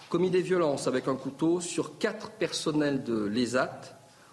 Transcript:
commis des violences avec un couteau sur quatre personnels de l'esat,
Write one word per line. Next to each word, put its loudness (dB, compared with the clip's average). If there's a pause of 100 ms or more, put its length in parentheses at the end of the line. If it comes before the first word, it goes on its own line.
(100)
commis 2
des 4
violences 2
avec 0
un 2
couteau 0
sur -4
quatre -4
personnels 0
de 0
l'esat, 0 (520)